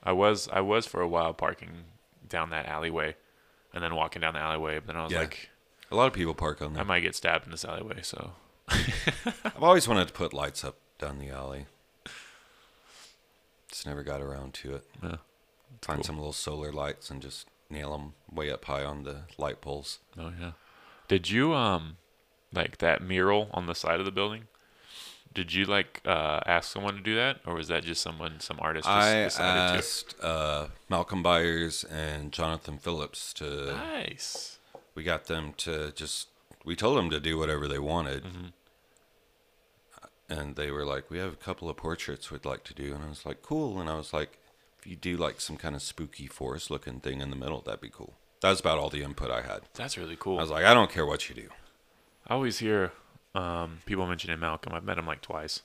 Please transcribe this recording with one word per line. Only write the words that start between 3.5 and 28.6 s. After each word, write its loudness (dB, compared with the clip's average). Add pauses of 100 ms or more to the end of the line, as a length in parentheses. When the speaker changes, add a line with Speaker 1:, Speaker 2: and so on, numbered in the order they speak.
Speaker 1:
and -4
then 0
walking 0
down 0
the -2
alleyway, 0
but -10
then -6
I -2
was -4
Speaker 2:
Yeah. 2
Speaker 1:
like, -6 (420)
Speaker 2:
A 0
lot 8
of 4
people 0
park -2
on -4
there. -2
Speaker 1:
"I 0
might 4
get 0
stabbed 2
in -12
this -8
alleyway," -6
so. -8 (160)
<laughs> -20
Speaker 2:
I've 0
always 10
wanted 6
to -14
put -2
lights -4
up -6 (220)
down -6
the -8
alley. -8 (2000)
Just -10
never -6
got -4
around -8
to -8
it. -10 (180)
Speaker 1:
Yeah. -6 (680)
Speaker 2:
Find -2
Speaker 1:
Cool. -2
Speaker 2:
some -4
little -6
solar -6
lights -6
and -10
just -14 (200)
nail -6
'em -10 (160)
way -2
up -6
high -2
on -6
the -8 (140)
light -4
poles. -8 (180)
Speaker 1:
Oh, -10
yeah. -10 (560)
Did 4
you, 4
um, 2 (560)
like, -2
that 6
mural 4
on -2
the -2
side 0
of -2
the -4
building? -2 (840)
Did -4
you, 4
like, 0
uh, 4
ask 4
someone -4
to -12
do 0
that, 0
or -4
was -4
that 0
just -2
someone, -6
some -8